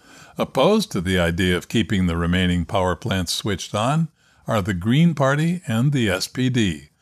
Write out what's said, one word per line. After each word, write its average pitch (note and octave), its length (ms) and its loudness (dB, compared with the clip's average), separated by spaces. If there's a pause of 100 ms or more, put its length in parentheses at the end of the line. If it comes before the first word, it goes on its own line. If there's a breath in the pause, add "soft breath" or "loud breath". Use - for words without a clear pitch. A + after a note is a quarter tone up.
(380 loud breath)
Opposed E3+ 540 0
to G2+ 100 -4
the F#2 160 0
idea F2 360 2
of E2+ 140 -4
keeping G2+ 380 0
the E2+ 100 0
remaining F2 480 0
power F#2 320 0
plants F#2+ 380 -4
switched - 400 -6
on C#3+ 340 0 (380 soft breath)
are A2+ 160 0
the G2 100 -2
Green B2+ 420 2
Party D3+ 520 0
and A#2 260 0
the B2 160 0
S F#2 200 -2
P B2+ 200 -2
D, F#2+ 400 0 (140)